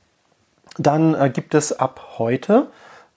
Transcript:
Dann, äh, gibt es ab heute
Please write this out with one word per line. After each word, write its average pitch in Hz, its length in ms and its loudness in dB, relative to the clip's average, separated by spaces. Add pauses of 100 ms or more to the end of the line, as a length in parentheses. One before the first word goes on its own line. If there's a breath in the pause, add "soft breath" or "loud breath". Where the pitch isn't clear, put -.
(760)
Dann, 156 380 2
äh, 135 160 0
gibt - 240 -6
es 147 180 0
ab - 460 -8
heute 135 480 0 (500 loud breath)